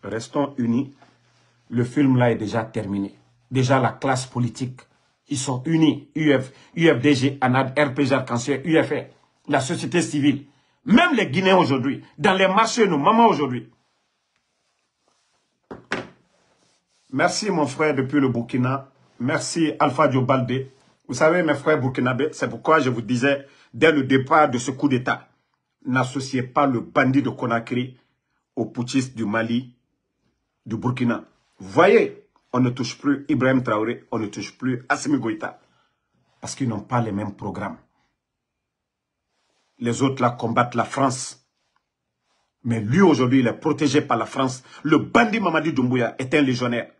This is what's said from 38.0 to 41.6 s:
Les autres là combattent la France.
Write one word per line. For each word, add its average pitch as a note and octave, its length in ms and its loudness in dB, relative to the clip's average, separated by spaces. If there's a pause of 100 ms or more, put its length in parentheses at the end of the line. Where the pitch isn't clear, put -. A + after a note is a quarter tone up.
Les A#2 240 -2
autres C3 200 0
là A#2+ 80 2
combattent A#2+ 440 -2
la A#2 100 0
France. - 600 -4 (1160)